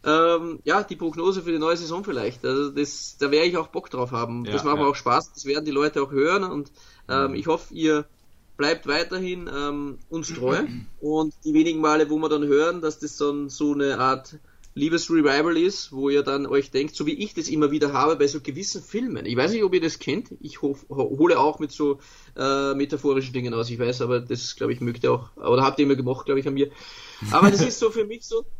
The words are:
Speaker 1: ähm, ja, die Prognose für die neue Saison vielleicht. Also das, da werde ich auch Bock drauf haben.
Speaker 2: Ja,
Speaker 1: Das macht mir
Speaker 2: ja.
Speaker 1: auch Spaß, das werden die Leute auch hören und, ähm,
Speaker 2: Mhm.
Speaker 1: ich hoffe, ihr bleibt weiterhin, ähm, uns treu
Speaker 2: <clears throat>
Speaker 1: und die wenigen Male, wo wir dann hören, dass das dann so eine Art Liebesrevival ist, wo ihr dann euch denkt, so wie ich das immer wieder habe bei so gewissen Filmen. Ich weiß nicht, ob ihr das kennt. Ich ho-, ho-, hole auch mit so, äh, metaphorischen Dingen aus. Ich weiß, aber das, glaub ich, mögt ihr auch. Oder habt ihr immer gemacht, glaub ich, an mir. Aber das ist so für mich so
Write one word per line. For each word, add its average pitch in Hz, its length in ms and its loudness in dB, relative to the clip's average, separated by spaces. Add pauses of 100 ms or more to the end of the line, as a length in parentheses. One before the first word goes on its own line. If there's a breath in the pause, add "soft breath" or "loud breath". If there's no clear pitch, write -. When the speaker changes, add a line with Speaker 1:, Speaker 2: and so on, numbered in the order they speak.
Speaker 1:
ähm, 165 600 2
ja, 190 180 2
die 180 140 -10
Prognose 170 440 -2
für 170 100 -4
die 160 80 0
neue 165 180 2
Saison 170 260 -6
vielleicht. 123 420 -4
Also 139 240 0
das, 143 480 -6
da 143 140 0
werde 151 160 6
ich 175 100 0
auch 160 120 -2
Bock - 200 -10
drauf 123 220 -4
haben. 117 340 -4
Speaker 2:
Ja, 101 60 -6
Speaker 1:
Das 139 120 0
macht 151 140 2
mir 151 60 0
Speaker 2:
ja. 143 60 4
Speaker 1:
auch 139 60 0
Spaß, 127 380 0
das - 120 -16
werden 151 200 -2
die 151 60 -2
Leute 147 320 0
auch 135 80 -4
hören 165 320 2
und, 147 280 -6 (380 soft breath)
ähm, 135 220 0
Speaker 2:
Mhm. 131 40 -6
Speaker 1:
ich 147 120 -4
hoffe, - 260 -2
ihr 151 320 2 (500)
bleibt 151 300 0
weiterhin, 180 640 -4
ähm, 143 460 -6 (120)
uns 165 220 -8
treu 139 280 0 (220)
Speaker 2:
<clears throat> - 200 -14
Speaker 1:
und 156 320 0 (100)
die 151 120 -2
wenigen 160 260 4
Male, 151 300 4
wo 156 80 0
wir 156 100 0
dann 147 140 2
hören, 156 380 4
dass 156 180 -4
das 147 180 -10
dann 143 320 -2
so 147 240 0
eine 139 240 0
Art 131 380 0 (400 soft breath)
Liebesrevival 160 840 2
ist, 180 340 0
wo 139 180 -2
ihr 143 140 4
dann 139 240 -2
euch 139 240 0
denkt, 143 240 -2
so 151 100 -4
wie 151 80 0
ich 208 200 -6
das 160 140 -6
immer 151 240 2
wieder 147 220 0
habe 147 220 4
bei 143 120 4
so 151 140 -4
gewissen 156 420 -8
Filmen. 220 420 -6
Ich 117 120 -2
weiß 151 140 2
nicht, 220 120 0
ob 185 100 2
ihr 175 80 4
das 160 180 -2
kennt. 165 420 -6
Ich - 220 -12
ho-, 139 120 -2 (140)
ho-, 135 280 -2
hole 156 220 6
auch 147 200 2
mit 151 120 -6
so, 143 280 0 (360 loud breath)
äh, 139 380 0
metaphorischen 139 600 0
Dingen 123 200 -4
aus. 117 160 -2
Ich 117 100 -6
weiß, 123 220 0
aber 120 180 0
das, 120 360 -6
glaub 117 160 -2
ich, 120 100 -4
mögt 120 220 -4
ihr 123 100 4
auch. 123 240 -4
Oder 127 260 2
habt 135 160 2
ihr 143 60 6
immer 139 100 4
gemacht, 127 300 -4
glaub 139 120 0
ich, 139 100 -2
an 139 80 -2
mir. 139 160 2 (600 loud breath)
Aber 190 200 8
das 202 100 2
ist 240 180 0
so 220 120 2
für 226 140 -2
mich 226 200 -12
so 453 200 -4 (140)